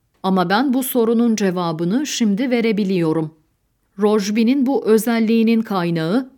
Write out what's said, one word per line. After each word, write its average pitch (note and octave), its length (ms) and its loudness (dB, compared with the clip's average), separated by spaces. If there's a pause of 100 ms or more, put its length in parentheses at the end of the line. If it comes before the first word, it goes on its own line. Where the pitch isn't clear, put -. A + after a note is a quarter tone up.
(240)
Ama F#3 260 0
ben A#3+ 240 2
bu C4 100 0
sorunun A#3 520 2
cevabını F3+ 720 -2
şimdi A3+ 420 -2
verebiliyorum. F#3+ 840 0 (680)
Rojbin'in A3 640 0
bu C4+ 200 -2
özelliğinin A3+ 760 2
kaynağı, F3 760 -2